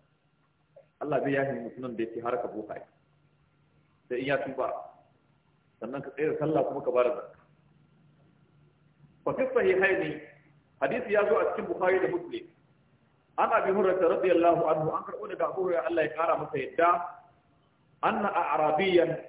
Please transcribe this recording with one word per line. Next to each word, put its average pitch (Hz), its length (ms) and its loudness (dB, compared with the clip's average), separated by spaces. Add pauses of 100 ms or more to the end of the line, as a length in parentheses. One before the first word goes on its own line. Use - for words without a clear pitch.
(1000)
Allah 139 200 0
zai 139 120 0
yafe 135 280 0
mutumin 120 360 -10
da 113 80 -2
ya 113 80 -8
ce 113 80 -8
harkar 120 320 -2
boka. 104 220 -10 (1400)
Sai 123 100 -2
in 131 60 -6
ya 139 180 0
tuba. 131 240 -4 (1120)
Sannan 127 220 -8
ka - 80 -12
tsaya 147 220 -4
da - 60 -6
sallah 147 260 0
kuma 135 200 -4
ka 123 60 0
bada 120 260 4
zakka. - 240 -14 (1800)
Fa 143 100 -2
fi 262 100 0 (100)
sahihaini, 185 680 2 (600)
hadisi 202 320 -2
ya 208 160 4
zo 220 100 4
a 247 60 2 (120)
cikin 202 100 -6
Bukhari 185 340 2
da 165 80 0
Muslim. - 360 -6 (960)
An 196 120 2
Abi 226 220 2
Hurairah 180 480 2
radiyallahu 170 480 4
anhu, 160 240 0
an 165 120 -4
karɓo - 240 -12
daga 170 200 -4
Abu 190 140 -4
Hurairah, 170 260 0
Allah 170 160 2
ya - 80 -4
kara 160 240 0
masa 151 220 -6
yadda. 165 320 2 (1120)
Anna 208 260 2
a'rabiyyan 156 880 2 (120)